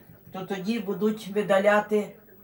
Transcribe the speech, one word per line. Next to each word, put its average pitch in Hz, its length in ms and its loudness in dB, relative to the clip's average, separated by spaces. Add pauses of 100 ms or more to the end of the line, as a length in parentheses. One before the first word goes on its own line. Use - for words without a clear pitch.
(320)
то 190 100 -10
тоді 196 380 -4
будуть 202 480 -2
видаляти 202 800 2 (360)